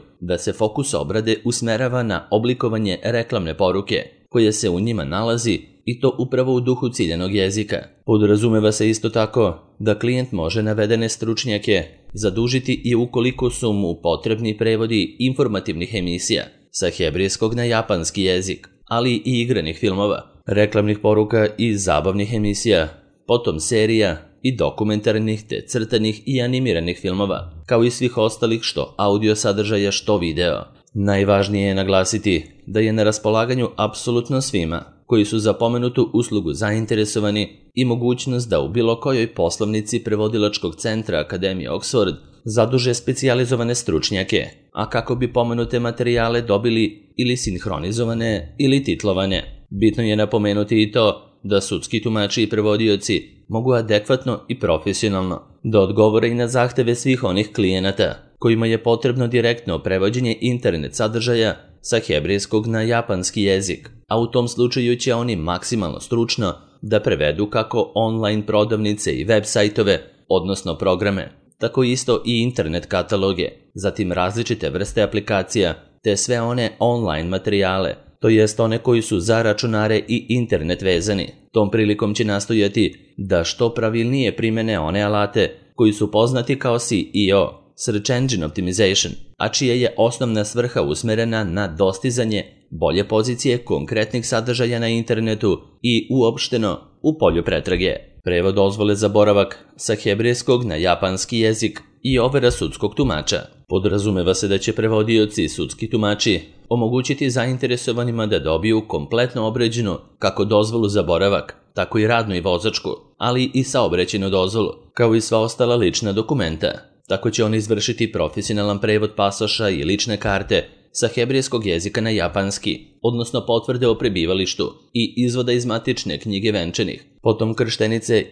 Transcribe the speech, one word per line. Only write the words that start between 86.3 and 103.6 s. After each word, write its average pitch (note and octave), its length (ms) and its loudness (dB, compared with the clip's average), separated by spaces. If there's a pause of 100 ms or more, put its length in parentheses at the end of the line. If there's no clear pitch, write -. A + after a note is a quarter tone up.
kao A#2+ 200 0
C A#2+ 160 -2
E G2 400 2
O, - 280 0 (220)
Search G#2 260 -2
Engine B2 340 0
Optimization, F#2 680 0 (240)
a A2 120 -2
čija B2 260 0
je B2 220 0
osnovna A2+ 480 0
svrha A#2+ 360 -2
usmerena A2 640 0
na F#2+ 240 -2
dostizanje G#2 760 0 (280)
bolje E2 360 0
pozicije A#2+ 500 0
konkretnih G#2+ 720 -4
sadržaja A#2+ 520 -2
na A#2 80 -2
internetu A2 720 0 (220)
i A#2 300 2
uopšteno A#2 680 0 (220)
u D#3 180 2
polju E2+ 240 4
pretrage. F2+ 500 0 (300)
Prevod F2+ 320 2
dozvole G2+ 400 2
za G2+ 140 2
boravak G2+ 560 4 (100)
sa - 200 -2
hebrejskog A#2+ 680 0
na F#2+ 120 -4
japanski F#2 640 0
jezik A2 420 0 (220)
i B2+ 160 2
overa B2+ 320 4
sudskog - 440 -4
tumača. F#2 460 0 (260)